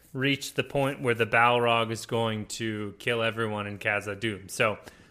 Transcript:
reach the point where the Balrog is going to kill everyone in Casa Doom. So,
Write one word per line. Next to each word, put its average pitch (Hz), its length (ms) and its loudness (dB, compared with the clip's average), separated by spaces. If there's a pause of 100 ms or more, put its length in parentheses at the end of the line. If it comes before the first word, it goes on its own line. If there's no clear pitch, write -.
(120)
reach 135 420 -2
the 135 100 0
point 139 360 -2
where 123 140 2
the 113 120 2
Balrog 117 640 4
is 113 140 -6
going 113 420 -2
to 107 520 -6
kill 120 240 -2
everyone 110 440 -2
in 101 120 -8
Casa 104 360 -2
Doom. 98 340 -6
So, 110 300 0 (320)